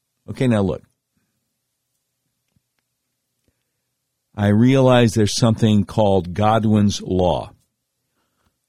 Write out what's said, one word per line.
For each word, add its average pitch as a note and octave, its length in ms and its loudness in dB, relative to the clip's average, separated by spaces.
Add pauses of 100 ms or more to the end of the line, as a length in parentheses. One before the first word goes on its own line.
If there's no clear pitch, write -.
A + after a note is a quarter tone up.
(280)
Okay, C3 200 -4
now A2 140 0
look. F2 200 -4 (3500)
I G#2 140 -2
realize B2 680 2
there's G#2+ 240 -2
something G#2+ 460 0
called F#2+ 500 -2
Godwin's G#2+ 680 0
Law. F2+ 540 -2 (1160)